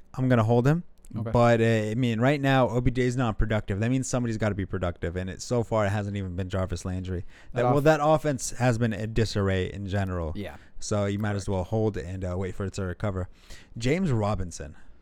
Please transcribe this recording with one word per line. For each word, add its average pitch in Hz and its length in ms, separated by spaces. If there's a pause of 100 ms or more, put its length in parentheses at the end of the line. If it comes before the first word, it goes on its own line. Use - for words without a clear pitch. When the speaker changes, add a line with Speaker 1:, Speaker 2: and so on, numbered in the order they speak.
(140)
Speaker 1:
I'm 131 160
gonna 117 140
hold 120 240
him. 165 160 (320)
Speaker 2:
Okay. 107 160
Speaker 1:
But, 117 300
uh, - 40
I 110 300
mean, 117 240
right 139 220
now, 135 280
O 120 120
B 127 100
J 123 120
is 123 120
not 123 240
productive. 104 400
That 113 100
means 131 180
somebody's 120 300
gotta 104 180
be 95 100
productive, 87 500
and 92 160
it, - 100
so 120 220
far, 107 220
it 98 40
hasn't 101 280
even 92 180
been 92 140
Jarvis 92 360
Landry. 92 400 (280)
Speaker 2:
That 120 80
Speaker 1:
That, 123 80
well, 135 80
Speaker 2:
off- 135 80
Speaker 1:
that 156 180
offense 151 480
has 123 260
been 113 160
a 104 140
disarray 98 680
in 98 140
general. 90 480
Speaker 2:
Yeah. 101 220 (220)
Speaker 1:
So 104 260
you 101 140
might 104 160
as 95 100
Speaker 2:
Correct. 101 40
Speaker 1:
well 92 140
hold 110 340
and, 92 280
uh, 90 120
wait 95 180
for 101 100
it 92 80
to 101 100
recover. 92 460 (480)
James 147 340
Robinson. 92 640 (260)